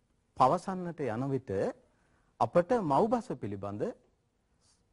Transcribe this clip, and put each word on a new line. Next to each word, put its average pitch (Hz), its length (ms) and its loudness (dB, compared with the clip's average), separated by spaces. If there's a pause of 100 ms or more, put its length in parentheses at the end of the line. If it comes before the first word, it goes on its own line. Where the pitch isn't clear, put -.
(380)
පවසන්නට 175 680 2
යන 117 220 -2
විට 135 240 -4 (880)
අපට 175 380 2
මව් 156 280 2
බස 233 300 -2
පිළිබඳ 101 480 -8 (1080)